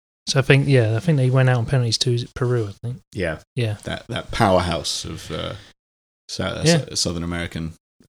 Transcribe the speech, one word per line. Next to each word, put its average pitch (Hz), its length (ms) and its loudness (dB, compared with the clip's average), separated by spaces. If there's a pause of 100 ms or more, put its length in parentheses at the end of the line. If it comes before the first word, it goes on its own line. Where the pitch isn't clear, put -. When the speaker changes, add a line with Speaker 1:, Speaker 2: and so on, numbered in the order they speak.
(260)
Speaker 1:
So - 120 0
I 131 40 4
think, 139 260 4
yeah, 117 280 4
I - 40 0
think 160 160 2
they 127 140 4
went 131 180 4
out 127 100 4
on 113 80 -2
penalties 120 320 0
to 120 360 0
Peru, 120 340 0
I 101 40 -12 (140)
think. 123 140 -8 (120)
Speaker 2:
Yeah. 82 260 -4 (180)
Speaker 1:
Yeah. 110 280 -2
Speaker 2:
That, - 240 -8
that 117 220 -8
powerhouse 90 720 2
of, 85 260 -12
uh, 85 240 -8 (720)
Sou-, - 160 -8
uh, - 200 -4
Speaker 1:
Yeah. 160 240 4
Speaker 2:
Sou-, - 80 -10
Southern 85 260 -4
American, 85 500 -6 (360)